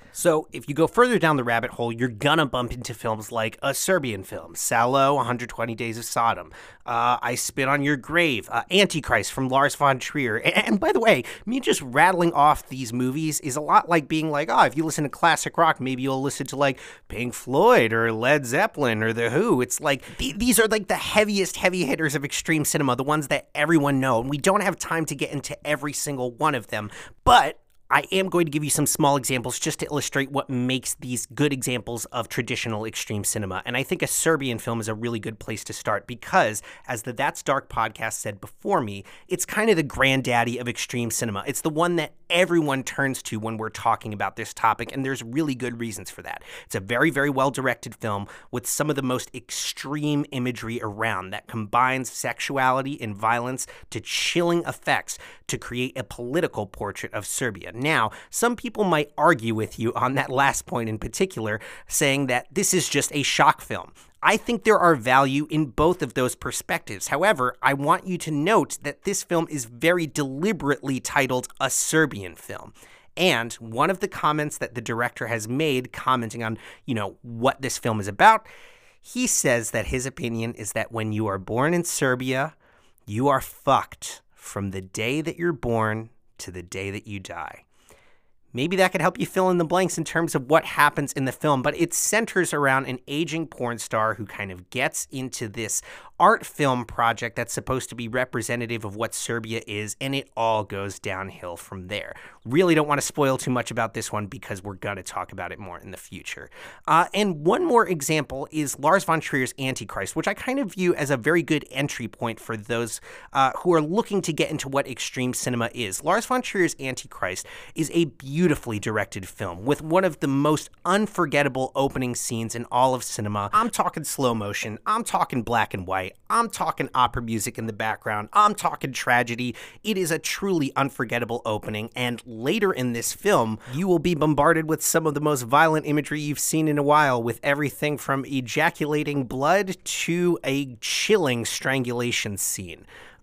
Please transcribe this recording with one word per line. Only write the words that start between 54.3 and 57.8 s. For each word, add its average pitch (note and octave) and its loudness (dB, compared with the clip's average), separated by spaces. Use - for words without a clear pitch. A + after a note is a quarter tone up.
effects - -4
to B2+ -6
create B2 -4
a B2+ -6
political B2 -2
portrait - -8
of G#2 -6
Serbia. F2+ -4
Now, B2 0